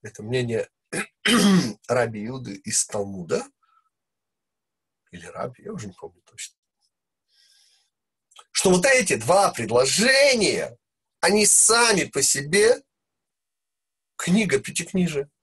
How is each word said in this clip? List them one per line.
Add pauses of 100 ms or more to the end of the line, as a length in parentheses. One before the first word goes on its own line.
Это
мнение (240)
<clears throat>
Раби
Иуды
из
Талмуда. (1700)
Или
Раби,
я
уже
не
помню
точно. (1900)
Что
вот
эти
два
предложения, (440)
они
сами
по
себе (1300)
книга
Пятикнижия. (140)